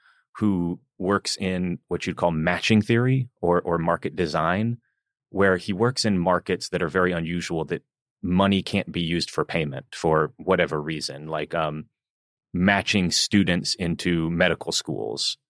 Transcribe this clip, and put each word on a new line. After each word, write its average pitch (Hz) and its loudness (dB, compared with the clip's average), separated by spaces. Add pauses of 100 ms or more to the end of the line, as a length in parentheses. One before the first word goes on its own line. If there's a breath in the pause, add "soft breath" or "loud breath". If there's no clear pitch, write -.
(360 soft breath)
who 87 0 (180)
works 98 0
in 90 -2 (100)
what 87 -6
you'd 90 -4
call 87 2
matching 87 2
theory 123 2 (120)
or, 87 2
or 85 0
market 85 -2
design, 87 0 (520)
where 95 4
he 98 -6
works 117 0
in 101 2
markets 87 0
that 90 -2
are 82 0
very 90 2
unusual, 82 -4
that 80 -4 (400)
money 95 4
can't 95 -4
be 87 -4
used 85 -2
for 78 -2
payment 71 -4
for 78 2
whatever 80 0
reason, 73 -8
like, 78 -6
um, 78 -4 (680)
matching 92 2
students 87 2
into 85 -2
medical 85 0
schools - -6 (140)